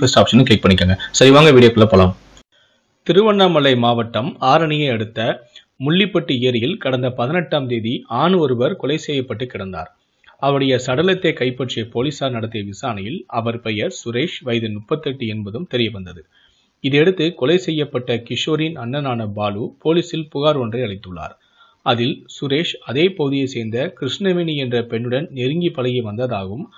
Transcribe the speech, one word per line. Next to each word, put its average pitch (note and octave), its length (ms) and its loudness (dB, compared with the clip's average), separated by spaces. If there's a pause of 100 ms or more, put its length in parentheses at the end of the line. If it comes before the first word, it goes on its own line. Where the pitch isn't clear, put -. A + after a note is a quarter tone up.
first C3 140 2
ஆப்ஷனும் A#2+ 280 6
click G#2+ 220 4
பண்ணிக்கோங்க. F#2 300 4 (160)
சரி, C3 200 8
வாங்க D3+ 200 10
வீடியோக்குள்ள A#2 340 8
போலாம். F#2+ 280 6 (960)
திருவண்ணாமலை F3 680 4
மாவட்டம் A#2+ 680 0
ஆரணியை D3 500 2
அடுத்த A2 560 -4 (320)
முள்ளிப்பட்டு E3 600 0
ஏரியில் B2 380 0
கடந்த B2+ 320 -2
பதினெட்டாம் D3 580 -4
தேதி A#2 400 -4
ஆண் D3+ 260 2
ஒருவர் D3 420 0
கொலை C#3+ 220 -4
செய்யப்பட்டு C3 480 -6
கிடந்தார். F#2+ 460 -12 (480)
அவருடைய C#3 460 2
சடலத்தை E3+ 480 0
கைப்பற்றிய B2+ 520 -4
போலீசார் C3+ 460 -4
நடத்திய A2+ 320 -6
விசாரணையில், G#2 640 -8
அவர் A#2 340 -6
பெயர் G#2+ 320 -4 (120)
சுரேஷ், A#2+ 360 -4
வயது A#2 280 -4
முப்பத்தெட்டு B2+ 580 -6
என்பதும் G#2+ 460 -8
தெரியவந்தது. G2 500 -6 (600)
இதையடுத்து, D#3 500 2
கொலை D3+ 240 2
செய்யப்பட்ட C#3+ 580 -4
கிஷோரின் D#3 600 -4
அண்ணனான A#2+ 580 -6
பாலு G#2 460 -4
போலீசில் D#3+ 500 -2
புகார் D3 280 0
ஒன்றை A#2 240 -4
அளித்துள்ளார். F#2 540 -10 (460)
அதில் A#2+ 440 -2
சுரேஷ் D3 480 -4 (120)
அதே D#3 240 0
பகுதியை C#3 360 -2
சேர்ந்த A#2+ 540 -6
கிருஷ்ணவேணி E3+ 560 -4
என்ற B2 260 -2
பெண்ணுடன் A#2+ 480 -6
நெருங்கி C#3+ 400 -2
பழகி B2 320 -2
வந்ததாகவும், G#2+ 640 -6 (120)